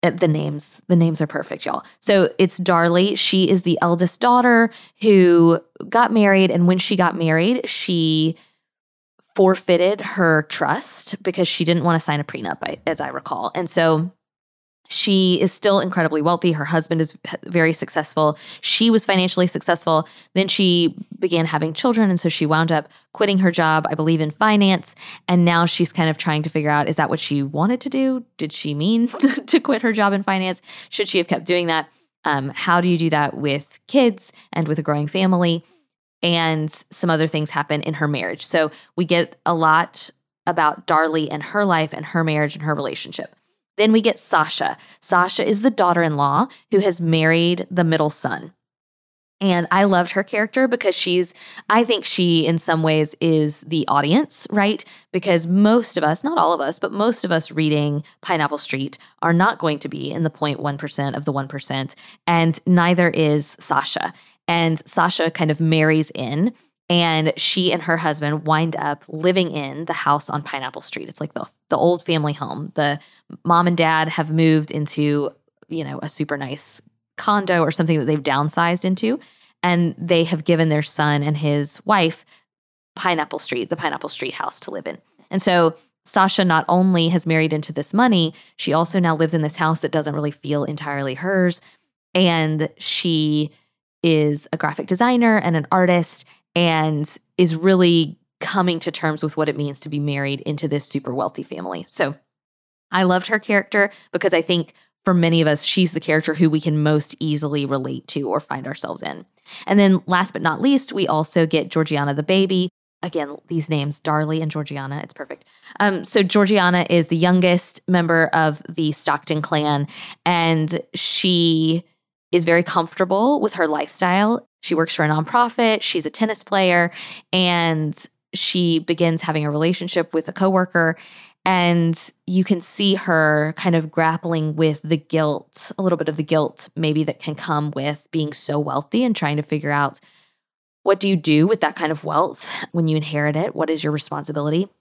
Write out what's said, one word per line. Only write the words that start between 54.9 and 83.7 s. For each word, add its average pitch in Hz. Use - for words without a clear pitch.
Because 180
most 208
of 160
us, 156
not 320
all 160
of 151
us, 139
but -
most 214
of 175
us 160
reading 151
Pineapple 151
Street -
are 170
not 190
going 151
to -
be 143
in -
the 156
point 147
one 143
percent 139
of 147
the 151
one 135
percent, 135
and 165
neither 175
is 151
Sasha. -
And 165
Sasha 170
kind 156
of 151
marries 156
in, 147
and 160
she -
and 165
her 165
husband 151
wind 156
up 147
living 175
in 147
the 165
house 147
on 147
Pineapple 131
Street. -
It's -
like 151
the, -
the 151
old 170
family 151
home. -
The 147
mom 175
and 175
dad 160
have 156
moved 156
into, 147
you 160
know, 135
a 151
super 147
nice 139
condo 185
or 156
something 160
that 135
they've 151
downsized 156
into. 220
And 175
they 170
have 165
given 165
their 151
son 147
and 147
his 147
wife 180
Pineapple 156
Street, -